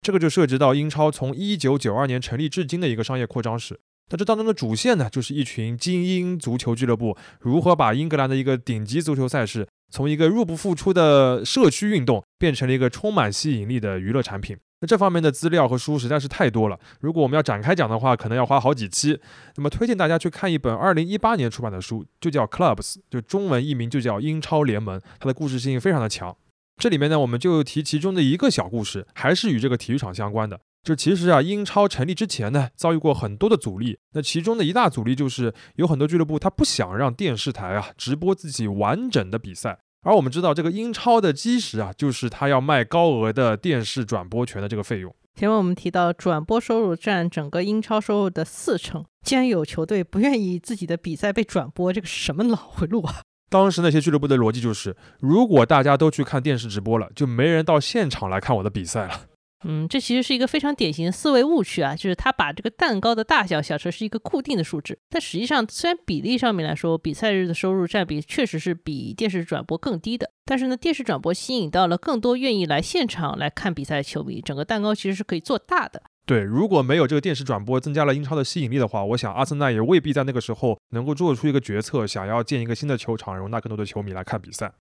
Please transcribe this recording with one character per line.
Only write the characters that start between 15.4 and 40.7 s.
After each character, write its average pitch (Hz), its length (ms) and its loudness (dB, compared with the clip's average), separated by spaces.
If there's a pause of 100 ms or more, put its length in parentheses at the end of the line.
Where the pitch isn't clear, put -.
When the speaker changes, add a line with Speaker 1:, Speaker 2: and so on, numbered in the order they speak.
Speaker 1:
料 156 180 4
和 127 80 0
书 151 220 -2
实 120 100 -4
在 147 100 0
是 139 80 -4
太 135 220 0
多 110 220 2
了， 90 100 -10 (200)
如 156 120 -2
果 160 100 2
我 131 60 4
们 139 80 2
要 156 60 4
展 107 180 -2
开 147 140 2
讲 165 120 2
的 110 120 0
话， 131 180 2
可 110 140 -6
能 117 80 0
要 123 80 2
花 139 120 4
好 131 140 2
几 117 160 -4
期。 143 320 -2 (360)
那 143 60 -8
么 143 60 0
推 233 180 -2
荐 240 80 0
大 180 140 2
家 165 100 2
去 165 120 0
看 190 200 -4
一 160 60 2
本 123 180 0
二 170 200 2
零 160 120 2
一 208 120 -2
八 220 180 2
年 123 140 0
出 120 120 -10
版 113 80 -4
的 92 80 -8
书， 95 280 -8 (120)
就 165 120 -2
叫 139 160 2
《Clubs》， 117 500 0 (140)
就 123 100 -4
中 196 280 -2
文 127 140 2
译 147 120 -2
名 117 160 -4
就 139 100 0
叫 113 180 -2
《英 156 220 -4
超 151 220 0
联 107 200 0
盟》， 95 160 -6 (200)
它 - 80 -6
的 131 80 0
故 151 120 -4
事 131 120 -2
性 127 200 -2
非 185 120 2
常 151 100 2
的 110 80 0
强。 90 260 -8 (440)
这 240 100 0
里 175 80 2
面 143 140 2
呢， 156 100 4
我 135 60 2
们 120 120 -2
就 165 240 2
提 151 200 -4
其 151 160 -2
中 185 160 -2
的 175 80 2
一 143 160 4
个 277 100 4
小 101 180 0
故 107 160 -4
事， 101 300 -8
还 156 220 2
是 202 160 0
与 120 100 2
这 131 80 0
个 123 80 2
体 - 160 -4
育 139 60 0
场 92 160 -4
相 104 180 -4
关 110 160 -2
的。 98 100 -12 (240)
就 160 140 0
其 165 180 2
实 175 140 2
啊， 147 140 8
英 202 200 -2
超 202 240 2
成 139 200 -2
立 180 80 -4
之 220 120 -2
前 107 280 -4
呢， 135 200 0
遭 165 200 0
遇 - 20 2
过 147 160 2
很 104 240 -4
多 196 140 2
的 220 40 6
阻 95 240 -4
力。 117 200 -4 (160)
那 151 80 -4
其 156 180 -2
中 226 160 0
的 202 80 0
一 160 80 0
大 233 160 4
阻 123 160 -2
力 123 100 2
就 135 140 -2
是 120 240 -2 (240)
有 170 100 2
很 156 120 2
多 147 100 2
俱 170 80 0
乐 165 80 4
部 151 140 -2
它 190 100 -2
不 - 160 0
想 92 320 -2
让 127 160 0
电 135 240 -2
视 127 160 -4
台 98 220 -6
啊 101 240 -4
直 - 180 -2
播 180 180 0
自 165 160 -10
己 120 160 -4
完 107 440 -2
整 98 200 0
的 110 80 -4
比 95 160 -10
赛。 101 260 -10 (260)
而 208 100 6
我 170 60 6
们 131 100 -2
知 165 80 -2
道 170 140 2
这 165 80 -2
个 165 80 0